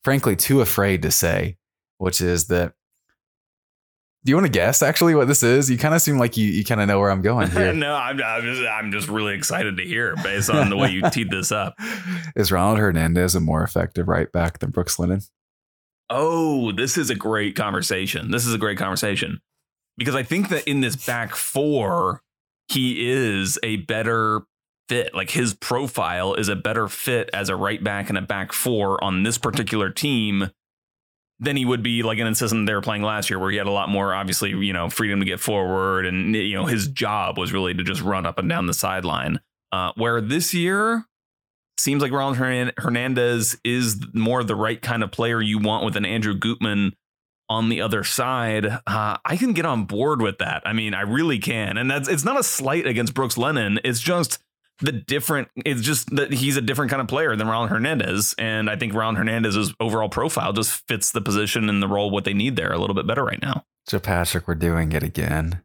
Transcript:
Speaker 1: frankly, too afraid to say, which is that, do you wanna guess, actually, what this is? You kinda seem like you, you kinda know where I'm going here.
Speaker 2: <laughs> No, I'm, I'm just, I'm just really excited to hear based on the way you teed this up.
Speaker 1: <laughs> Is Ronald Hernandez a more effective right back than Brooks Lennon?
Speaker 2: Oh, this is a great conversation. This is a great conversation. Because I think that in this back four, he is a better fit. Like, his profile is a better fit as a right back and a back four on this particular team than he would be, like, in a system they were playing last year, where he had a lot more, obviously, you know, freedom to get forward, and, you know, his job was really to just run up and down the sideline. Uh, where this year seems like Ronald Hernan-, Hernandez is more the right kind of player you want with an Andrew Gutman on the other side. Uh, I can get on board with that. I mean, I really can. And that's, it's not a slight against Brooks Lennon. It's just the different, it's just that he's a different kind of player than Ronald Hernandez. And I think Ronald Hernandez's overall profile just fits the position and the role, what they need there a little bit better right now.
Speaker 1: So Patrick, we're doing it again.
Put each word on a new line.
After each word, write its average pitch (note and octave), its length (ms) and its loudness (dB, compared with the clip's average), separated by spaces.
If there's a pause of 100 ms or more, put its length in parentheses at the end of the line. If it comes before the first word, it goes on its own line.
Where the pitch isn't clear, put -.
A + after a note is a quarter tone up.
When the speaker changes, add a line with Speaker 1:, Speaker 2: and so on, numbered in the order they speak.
Speaker 1:
frankly, C3 320 4
too C3+ 240 4
afraid G2 400 4
to D#2 100 0
say, F2+ 460 2 (400)
which F#2 240 0
is F2 260 2
that, F2 260 2 (1500)
do B2+ 80 4
you C#3+ 40 8
wanna F3+ 140 6
guess, G2 320 4
actually, - 320 4
what C#3 140 6
this C3+ 160 4
is? C3 260 6
You B2 80 2
kinda D#3 220 2
seem D3 180 2
like A#2+ 180 2
you, A2 120 4
you G2+ 160 2
kinda G#2+ 240 2
know G2+ 120 6
where G2 120 4
I'm F#2+ 100 2
going G#2+ 300 4
here. F#2 220 4
Speaker 2:
<laughs> - 20 0
No, D3 180 0
I'm, C3+ 300 -2
I'm A2+ 180 -2
just, B2 260 -2
I'm G#2+ 240 -4
just G2 160 -4
really G#2 280 -2
excited F#2 420 -2
to F2+ 80 -4
hear F#2+ 380 -2
based G2+ 260 0
on A2+ 200 4
the G2 80 0
way G2+ 120 4
you F#2 220 0
teed A2+ 180 -2
this F#2+ 220 0
up. G#2 240 -2 (300)
Speaker 1:
<laughs> E3+ 300 -8
Is G2+ 160 2
Ronald G2 280 4
Hernandez F2 560 4
a F2+ 40 4
more D#2 240 2
effective F2 440 -2
right - 240 2
back E2+ 280 0
than F#2 120 -4
Brooks - 260 -2
Lennon? F2+ 240 0 (880)
Speaker 2:
Oh, D3 640 2
this B2+ 260 0
is D3 120 0
a B2 60 0
great G#2 400 -2
conversation. G2 760 -2
This A#2+ 160 0
is A#2 60 0
a A2+ 40 0
great G#2 220 -2
conversation. F#2+ 640 -2 (560)
Because B2+ 180 -2
I C3+ 80 0
think F3+ 260 0
that D#3+ 180 -2
in C#3+ 140 2
this A#2+ 140 0 (100)
back A#2 300 -4
four, G#2+ 840 0 (460)
he B2 440 0
is G#2 520 0
a A2 140 -2
better A2 640 0 (480)
fit. A#2+ 240 0
Like, F#2 160 -4
his A#2+ 240 0
profile G2 800 -2
is G2+ 160 0
a G2+ 60 0
better G#2+ 320 -2
fit A#2+ 460 -2
as G2 160 -2
a F#2+ 60 0
right G2 280 -2
back G2+ 260 -2
and G2+ 80 0
a F2+ 40 0
back F#2+ 320 -6
four G2+ 500 0
on F#2 200 0
this A2+ 140 0
particular G#2+ 520 -2
team G#2 600 0 (920)
than C#3 180 -2
he C3 80 0
would B2 160 2
be, A#2 220 0
like, A2 140 0
in A#2 100 -2
a A2 80 0
system A2 300 0
they G#2+ 80 0
were G2+ 80 -2
playing G#2 220 -2
last G#2+ 260 -2
year, F#2+ 100 -4
where F#2+ 120 -2
he G2+ 60 -2
had G2+ 100 -2
a G2+ 40 -2
lot G2 180 -2
more, G2 240 0
obviously, G2 380 -2
you F#2+ 220 -2
know, E2+ 160 -2
freedom G2+ 300 -2
to G2 60 0
get F#2 140 -4
forward, F#2+ 640 0
and, F#2 300 0
you G2+ 200 -2
know, F#2+ 100 -2
his A2 220 0
job G#2 500 -2
was F#2 140 -4
really F#2 220 0
to F2+ 100 -2
just F#2 180 -4
run F#2+ 240 -2
up E2 120 -2
and F#2 120 0
down F#2 180 0
the E2+ 60 0
sideline. F2 680 -2 (320)
Uh, F#2 240 -2
where A#2 260 0
this C#3 320 -2
year G3+ 520 0 (720)
seems C#3 240 2
like C#3 120 0
Ronald C3+ 240 0
Hernan-, B2+ 400 0
Hernandez A#2+ 880 0
is A#2+ 360 0 (120)
more A#2 300 2
the G#2+ 120 0
right A2 260 -2
kind A#2 220 -2
of G2+ 80 -4
player A#2 300 0
you G#2+ 180 0
want G#2+ 260 0
with G#2 120 -2
an G2+ 80 0
Andrew G#2 300 0
Gutman G2+ 600 -2 (540)
on A2+ 180 0
the G#2+ 140 0
other G#2 240 -2
side. A#2 600 -2 (220)
Uh, G#2+ 380 -2
I D#3+ 120 -2
can B3 140 2
get E3 140 0
on B2+ 200 0
board A#2+ 360 0
with G2+ 160 0
that. - 280 -4
I G2+ 60 -2
mean, A2 220 -2
I F#2+ 80 -4
really C3 360 0
can. G#2 400 -2
And B2+ 140 -2
that's, C#3 160 -2
it's D3+ 160 0
not C4 160 0
a A3+ 40 0
slight C#3 440 -2
against A#2+ 260 0
Brooks C3 240 -2
Lennon. A#2 460 0
It's A#2+ 160 -2
just - 400 -2 (400)
the C#3+ 120 0
different, C#3 680 -2
it's B2+ 240 -2
just C3+ 340 0
that C#3 180 0
he's C3+ 240 0
a C#3 40 0
different B2 280 -2
kind C3+ 120 0
of A#2 60 -4
player C3+ 280 0
than A2 120 0
Ronald A2+ 220 0
Hernandez. A2 720 0
And A2 300 -2
I G#2+ 80 -2
think A2 160 -2
Ronald A2 240 0
Hernandez's A2 600 0
overall A2 300 0
profile A#2 440 -2
just - 340 -2
fits G#2+ 240 -2
the A2+ 100 -2
position G#2+ 480 0
and G2+ 140 2
the G2 40 0
role, G2+ 220 2
what G2 160 0
they G2 80 -2
need A2+ 220 0
there F#2+ 180 -2
a F2 60 0
little G2 160 0
bit G2 100 -2
better A#2 180 0
right - 180 -4
now. - 220 -6 (220)
Speaker 1:
So G#2 140 -2
Patrick, F2 480 0
we're E2+ 80 0
doing E2 380 2
it D2+ 100 0
again. D#2 600 -2